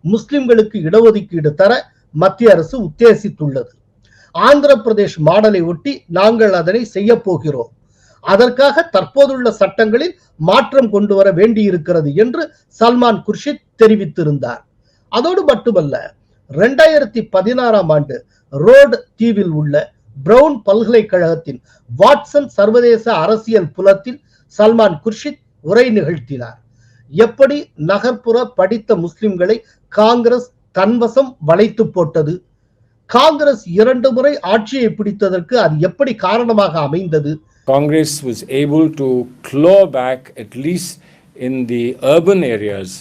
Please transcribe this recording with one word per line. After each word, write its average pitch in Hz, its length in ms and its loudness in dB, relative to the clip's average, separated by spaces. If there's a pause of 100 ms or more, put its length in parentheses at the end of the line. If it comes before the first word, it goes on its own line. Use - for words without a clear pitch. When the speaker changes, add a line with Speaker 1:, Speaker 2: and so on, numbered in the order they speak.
Speaker 1:
முஸ்லிம்களுக்கு 220 720 0 (120)
இடஒதுக்கீடு 196 720 2
தர 202 100 4 (440)
மத்திய 190 400 4
அரசு 165 200 -4 (120)
உத்தேசித்துள்ளது. 156 880 0 (640)
ஆந்திர 277 360 4 (140)
பிரதேஷ் 202 320 -2 (100)
மாடலை 202 440 2
ஒட்டி 269 220 -8 (260)
நாங்கள் 226 420 2
அதனை 196 220 -2 (120)
செய்ய 202 160 0 (160)
போகிறோம். 147 440 -6 (520)
அதற்காக 254 600 2 (100)
தற்போதுள்ள 262 540 0 (100)
சட்டங்களில் 226 580 -2 (320)
மாற்றம் 247 460 2
கொண்டு 202 240 0
வர 196 100 4 (120)
வேண்டியிருக்கிறது 180 680 0 (120)
என்று 247 220 -2 (360)
சல்மான் 233 460 2
குர்ஷித் 214 360 -8 (200)
தெரிவித்திருந்தார். 151 800 -4 (500)
அதோடு 330 380 -2
மட்டுமல்ல, 185 460 -2 (560)
ரெண்டாயிரத்தி 277 680 2 (140)
பதினாறாம் 214 600 0
ஆண்டு 139 220 -4 (360)
ரோடு 233 440 6 (220)
தீவில் 202 400 0
உள்ள 147 160 -2 (420)
பிரவுன் 240 400 4 (100)
பல்கலைக்கழகத்தின் 190 960 0 (280)
வாட்சன் 262 680 2
சர்வதேச 220 480 2 (180)
அரசியல் 214 540 -2
புலத்தில் 196 420 0 (380)
சல்மான் 214 480 2
குர்ஷித் 254 360 -10 (240)
உரை 226 300 2
நிகழ்த்தினார். 139 640 -6 (540)
எப்படி 240 440 2 (320)
நகர்ப்புற 233 560 -2 (140)
படித்த 208 360 -2 (100)
முஸ்லிம்களை 196 540 -4 (320)
காங்கிரஸ் 240 600 0 (260)
தன்வசம் 233 560 0 (140)
வளைத்து 202 380 2 (100)
போட்டது, 160 380 -2 (760)
காங்கிரஸ் 285 560 0 (140)
இரண்டு 247 360 2
முறை 269 160 0 (220)
ஆட்சியை 226 340 -2 (120)
பிடித்ததற்கு 196 640 -4
அது 156 100 0 (140)
எப்படி 269 240 -4 (140)
காரணமாக 208 460 0 (160)
அமைந்தது? 156 440 -4 (340)
Speaker 2:
Congress 151 440 0 (140)
was 117 140 -8 (220)
able 151 260 0 (100)
to 139 80 -4 (420)
claw 170 320 4 (200)
back, 127 200 -4 (220)
at 107 100 -18 (140)
least 175 260 -6 (440)
in 127 180 -8 (160)
the 120 160 -4 (300)
urban 180 260 2 (140)
areas 101 340 -8 (120)